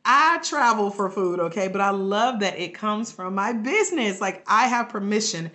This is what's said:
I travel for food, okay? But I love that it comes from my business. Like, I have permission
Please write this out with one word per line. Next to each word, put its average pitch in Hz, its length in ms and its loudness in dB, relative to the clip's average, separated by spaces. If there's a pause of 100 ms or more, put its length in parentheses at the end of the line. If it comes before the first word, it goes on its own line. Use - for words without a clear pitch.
I 302 400 4
travel 214 480 2
for 196 180 -2
food, 180 300 -2
okay? 180 300 -2
But 196 100 -2
I 202 120 2
love 208 500 0
that 190 180 -2
it 175 140 -6
comes 214 360 -4
from 185 240 -8
my 202 200 -2
business. 254 680 0
Like, 190 280 -4
I 226 200 4
have 233 220 0
permission 202 640 -2